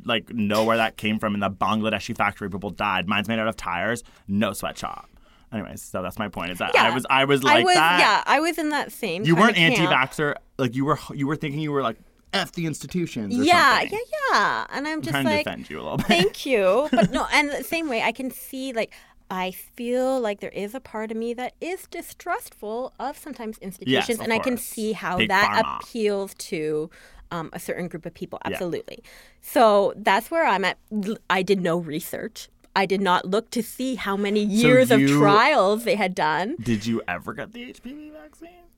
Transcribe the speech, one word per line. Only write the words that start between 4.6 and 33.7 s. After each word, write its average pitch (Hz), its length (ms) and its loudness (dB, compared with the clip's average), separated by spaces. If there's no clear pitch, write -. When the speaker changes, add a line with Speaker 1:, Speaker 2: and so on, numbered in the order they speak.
Speaker 1:
Anyways, - 300 -10
so 98 200 -8
that's 90 180 -8
my 104 100 -4
point. 90 220 -8
Is 90 80 -8
that 107 140 -2
Speaker 2:
Yeah. - 100 4
Speaker 1:
I 113 100 2
was, 127 160 -4
I 135 160 4
was 139 180 2
Speaker 2:
I 165 120 6
Speaker 1:
like - 100 4
Speaker 2:
was, 359 100 4
Speaker 1:
that. 170 240 4
Speaker 2:
yeah, 220 240 4
I 269 80 4
was 330 160 -2
in 302 120 -2
that 294 220 -4
same 185 320 -6
Speaker 1:
You 165 120 4
Speaker 2:
kinda 175 60 4
Speaker 1:
weren't 220 140 6
Speaker 2:
camp. 175 240 4
Speaker 1:
anti-vaxxer. 147 560 2
Like 127 180 -2
you 135 100 0
were, 143 140 0
you 139 140 -4
were 151 100 0
thinking 147 240 -6
you 151 100 -2
were 139 100 0
like, 113 160 -2
"F 190 200 -2
the 170 120 -4
institutions" 180 720 -4
or 254 60 2
Speaker 2:
Yeah, 294 360 6
Speaker 1:
something. 415 200 -4
Speaker 2:
yeah, 539 340 -2
yeah. 120 380 2
And 277 160 -6
I'm 311 80 -6
Speaker 1:
I'm 302 60 -6
Speaker 2:
just 233 120 -6
Speaker 1:
trying 135 120 0
to - 60 2
Speaker 2:
like, - 140 0
Speaker 1:
defend - 240 -8
you 78 100 -10
a 60 40 -10
little - 140 -4
bit. - 100 -2
Speaker 2:
"Thank 349 380 2
you." 233 440 4
Speaker 1:
<laughs> - 20 0
Speaker 2:
But 320 200 4
no, 269 220 0
and 285 160 2
the 262 140 -4
same 330 260 -4
way 233 120 -2
I 226 100 0
can 262 200 -8
see, 262 420 -10
like, 220 200 -4
I 185 220 -2
feel 254 680 -2
like 208 200 -2
there - 120 -8
is 202 220 -8
a 262 60 -10
part 220 320 -10
of 220 60 -6
me 233 160 -4
that 247 260 -8
is 359 280 -8
distrustful 262 1120 -10
of 262 180 -8
sometimes 233 400 -12
institutions, 196 520 -2
Speaker 1:
Yes, 226 100 0
of - 40 -8
Speaker 2:
and 226 100 -2
I 226 60 2
can 254 160 0
Speaker 1:
course. 233 100 -8
Speaker 2:
see 214 280 -4
how 180 240 -4
Speaker 1:
Big 185 120 0
Speaker 2:
that 208 360 4
Speaker 1:
pharma. - 180 -8
Speaker 2:
appeals 202 520 -2
to, 156 540 -4
um, 165 200 -6
a - 80 -12
certain 175 300 -6
group 170 160 -12
of 170 80 -12
people. - 320 -10
Speaker 1:
Yeah. 196 80 -4
Speaker 2:
Absolutely. - 500 -8
So 208 560 4
that's 196 340 2
where 330 140 2
I'm 202 180 2
at. 240 140 0
L-, 208 260 -4
I 190 120 2
did 190 200 2
no 170 160 2
research. 165 680 -8
I 196 100 4
did 196 160 0
not 180 240 2
look 208 260 -2
to 240 120 -2
see 254 320 -6